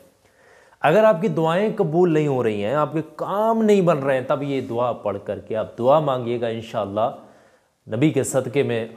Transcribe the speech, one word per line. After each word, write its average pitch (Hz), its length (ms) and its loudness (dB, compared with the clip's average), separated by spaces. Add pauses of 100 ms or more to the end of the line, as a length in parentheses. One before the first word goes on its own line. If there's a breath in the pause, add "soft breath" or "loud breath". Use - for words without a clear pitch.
(800 soft breath)
अगर 185 240 4
आपकी 196 240 2
दुआएं 165 460 0
कबूल 175 380 2
नहीं 151 140 2
हो 131 140 0
रही 107 200 0
हैं, 107 140 -2
आपके 151 260 0
काम 214 600 -2
नहीं 208 240 4
बन 160 120 4
रहे 135 180 0
हैं, 127 120 -2
तब 143 160 -2
ये 139 180 -2
दुआ 120 360 -2
पढ़ 101 220 -4
करके 98 360 -8
आप 107 220 -4
दुआ 131 240 4
मांगिएगा। 120 480 -2
इंशाअल्लाह 113 600 -4 (800 loud breath)
नबी 120 240 2
के 127 120 0
सदक़े 131 400 -2
में 117 340 -4